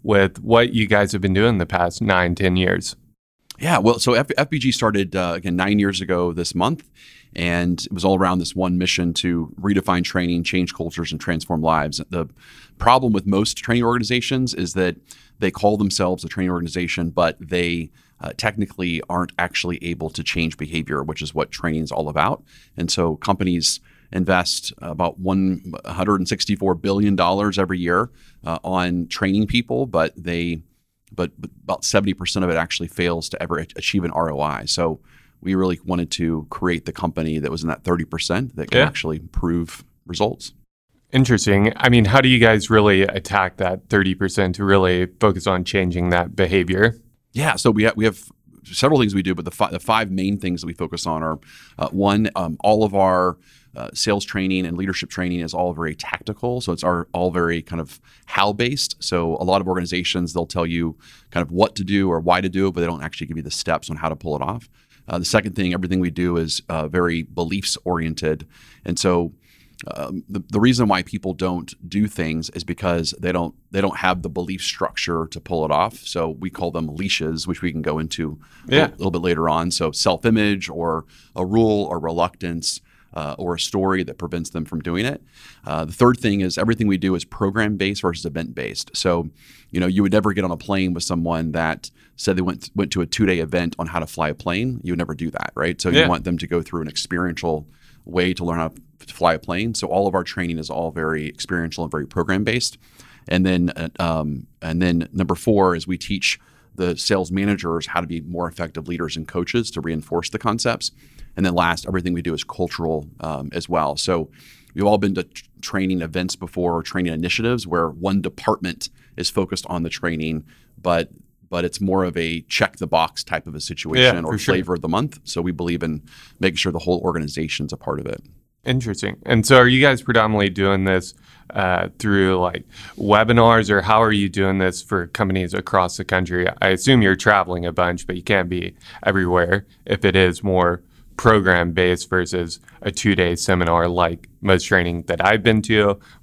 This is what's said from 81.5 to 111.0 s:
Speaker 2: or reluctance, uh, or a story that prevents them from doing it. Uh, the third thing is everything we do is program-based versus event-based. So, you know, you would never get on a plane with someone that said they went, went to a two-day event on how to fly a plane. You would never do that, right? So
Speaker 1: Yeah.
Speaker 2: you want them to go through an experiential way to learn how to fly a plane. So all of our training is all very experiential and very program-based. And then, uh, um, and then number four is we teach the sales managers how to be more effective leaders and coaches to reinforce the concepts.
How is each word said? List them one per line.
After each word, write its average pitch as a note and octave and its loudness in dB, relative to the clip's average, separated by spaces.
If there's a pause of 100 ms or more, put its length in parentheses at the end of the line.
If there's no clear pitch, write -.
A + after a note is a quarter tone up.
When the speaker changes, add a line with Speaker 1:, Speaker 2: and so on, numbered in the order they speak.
Speaker 2:
or F2 -2
reluctance, E2+ -4 (340)
uh, D2 -8
or F2 -4
a E2+ -6
story F#2+ 0
that - -8
prevents E2+ -6
them D#2+ -6
from E2 -6
doing F2+ -2
it. C#3+ -6 (440)
Uh, D#2 -4
the E2+ -10
third B2 4
thing G2+ 0
is F2+ -2
everything A2+ 0
we F#2+ 2
do F#2 0
is E2+ -4
program-based G2+ -2
versus E2+ -2
event-based. C#2 -8
So, E2+ 0 (400)
you F2+ -2
know, F2+ 2
you F#2+ 2
would G2 2
never G#2 4
get F#2 0
on F#2 -2
a E2 -4
plane F#2+ -2
with F2 -6
someone E2 -2
that D#2+ -4 (240)
said F#2 0
they F#2+ 0
went, - -4
went G2+ -2
to F2+ 0
a E2 0
two-day F#2+ 2
event E2 -2
on E2+ -6
how E2 -4
to D#2 -6
fly D#2 -4
a D2 -4
plane. A2+ -4
You F2 -2
would E2 -2
never E2 -4
do D#2+ -6
that, - -8
right? E2 -2
So F#2 0
Speaker 1:
Yeah. D3 6
Speaker 2:
you D3 2
want E2+ 0
them F2 -2
to E2+ -8
go E2+ -2
through E2+ -8
an D#2 -8
experiential E2 -4 (380)
way F2+ 0
to F2+ -6
learn E2+ -2
how D#2+ -2
to - -20
fly E2 2
a D#2 -8
plane. G#2+ -4
So - -4
all G2 0
of F#2 -2
our F2+ 0
training E2+ -4
is D2+ -8
all E2 -4
very D#2 -4
experiential E2+ -4
and D2 -6
very D2+ -4
program-based. G#2 -2 (480)
And F#2 4
then, F2 2
uh, D#2+ -8 (100)
um, D#2 -2 (140)
and E2 -2
then E2+ 2
number F#2 0
four G2 4
is D#2+ -8
we F2+ -4
teach - -4 (360)
the F2 0
sales F#2 0
managers F#2 -2
how F2 -4
to E2+ -8
be E2 -6
more F2 -6
effective E2 -8
leaders E2 -4
and D#2+ -10
coaches F2+ -2
to E2 -8
reinforce E2 -4
the - -6
concepts. A#2 -2 (440)